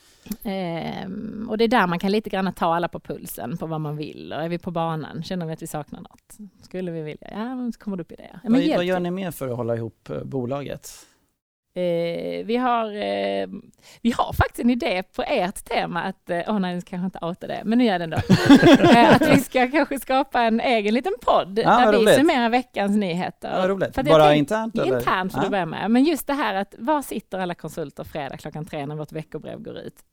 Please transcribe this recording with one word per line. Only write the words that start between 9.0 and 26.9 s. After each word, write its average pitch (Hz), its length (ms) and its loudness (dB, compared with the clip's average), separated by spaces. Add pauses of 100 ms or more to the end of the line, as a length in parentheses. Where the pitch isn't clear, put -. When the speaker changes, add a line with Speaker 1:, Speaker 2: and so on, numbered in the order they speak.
Speaker 2:
ni 175 80 -2
mer 185 200 -6
för 135 180 -8
att 120 80 -4
hålla 117 180 -2
ihop, 113 340 -8
eh, - 140 -8
bolaget? 135 680 -8 (840)
Speaker 1:
Eh, 170 680 -4
vi 233 120 -2
har, 240 280 0 (100)
eh, 196 520 -4 (540)
vi 233 100 0
har - 220 -2
faktiskt - 260 0
en 240 100 2
idé 240 340 -2 (120)
på 254 120 -4
ert 202 380 -2
tema 170 360 -4
att, 185 280 -8
eh, 175 180 -2
åh 214 120 0
nej, 180 160 -2
nu 180 60 -6
ska - 140 -12
jag 180 60 -6
kanske 185 160 -6
inte - 80 -8
outa 170 220 -8
det, - 180 -6
men 226 120 2
nu 254 80 6
gör 214 140 4
jag - 20 -6
det - 20 -4
ändå. 156 140 -4
Speaker 2:
<laughs> - 680 8 (160)
Speaker 1:
Eh, - 160 8
att - 60 6 (160)
vi - 40 2
ska 254 300 0
kanske 285 280 0
skapa 262 420 0
en 226 180 2
egen 220 340 0
liten 311 280 0
podd 190 380 2
Speaker 2:
Ja, 202 180 6
Speaker 1:
där 247 80 6
Speaker 2:
vad 208 100 6
Speaker 1:
vi 196 60 4
Speaker 2:
roligt. 202 140 8
Speaker 1:
summerar 269 340 4
veckans 208 480 0
nyheter. 180 640 -4
Speaker 2:
Ja, 185 60 2
roligt. 185 260 -2
Speaker 1:
För - 80 -2
att 143 60 -2
jag 156 80 8
Speaker 2:
Bara 151 120 8
Speaker 1:
tänk-, 147 120 6
Speaker 2:
internt, 220 380 -2
eller? 131 200 0
Speaker 1:
internt 185 360 -2
för - 60 -4
Speaker 2:
Ja. 170 60 0
Speaker 1:
att 196 60 -2
börja 190 140 0
med. 160 260 -4
Men 254 120 6
just 302 240 0
det 285 60 -2
här 277 200 -2
att 196 240 -6
var 285 240 -2